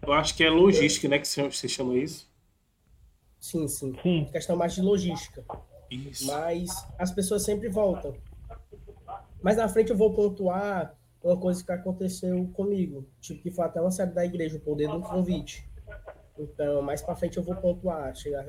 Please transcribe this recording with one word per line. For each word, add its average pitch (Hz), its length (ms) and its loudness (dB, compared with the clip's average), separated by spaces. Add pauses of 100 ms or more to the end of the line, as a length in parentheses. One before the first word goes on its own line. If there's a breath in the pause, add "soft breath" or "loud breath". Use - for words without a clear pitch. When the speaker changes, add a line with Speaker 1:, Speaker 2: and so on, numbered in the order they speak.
Speaker 1:
eu 143 80 2
acho 156 220 2
que 170 80 4
é 160 60 8
logística, 160 580 6
né, 143 100 4
que 143 100 -2
se, 139 240 -2
se - 180 -6
chama 127 260 -2
isso. 151 340 -2 (1080)
Speaker 2:
Sim, 156 280 -2
sim. 135 340 -6
Speaker 3:
Sim. 170 300 2
Speaker 2:
Questão 170 240 -2
mais 175 180 0
de 185 80 -2
logística. 185 600 0 (460)
Speaker 1:
Isso. 135 380 -8
Speaker 2:
Mas 170 580 -4 (120)
as 185 140 0
pessoas 196 320 0
sempre 208 260 -2
voltam. 185 460 0 (1300)
Mas 208 160 4
na 226 120 2
frente 220 220 4
eu 220 60 2
vou 208 160 6
pontuar 190 840 0 (280)
uma 180 140 4
coisa 180 260 0
que - 80 -6
aconteceu 185 840 -2
comigo, 180 540 -2 (140)
tipo, 151 200 -12
que 175 100 -6
foi 180 140 0
até 165 140 -2
uma 180 120 2
série 180 200 0
da 175 140 0
igreja, 165 320 -2
o - 20 -6
poder 147 300 0
do 165 100 -2
convite. 175 680 -2 (680)
Então, 147 440 -2
mais 143 200 -4
pra 175 140 -4
frente 175 220 -2
eu 175 60 -2
vou 180 120 -4
pontuar, 175 600 -2
chegar 143 340 -6